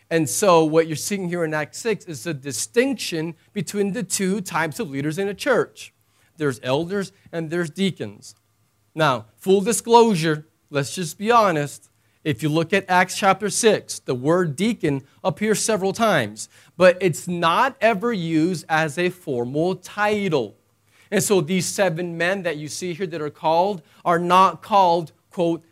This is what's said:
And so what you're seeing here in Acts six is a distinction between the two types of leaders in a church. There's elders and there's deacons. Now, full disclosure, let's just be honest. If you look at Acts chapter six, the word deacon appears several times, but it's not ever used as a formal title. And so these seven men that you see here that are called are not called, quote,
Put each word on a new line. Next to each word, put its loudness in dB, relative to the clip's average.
And 0
so 4
what 2
you're -6
seeing -6
here -4
in -4
Acts -6
six -4
is -12
a -4
distinction -4
between -4
the -6
two -2
types -4
of -6
leaders -6
in -2
a -6
church. -2
There's -2
elders -4
and -6
there's -4
deacons. -6
Now, 0
full 2
disclosure, 2
let's -4
just -8
be 0
honest. 2
If -2
you 0
look 0
at 0
Acts 2
chapter 2
six, 2
the -4
word 2
deacon -2
appears 0
several 0
times, 0
but 6
it's -2
not 2
ever 2
used 0
as 0
a 0
formal -2
title. -2
And 2
so 2
these 0
seven -2
men -2
that -4
you -10
see -8
here -6
that -8
are -6
called -2
are 4
not 4
called, 2
quote, -2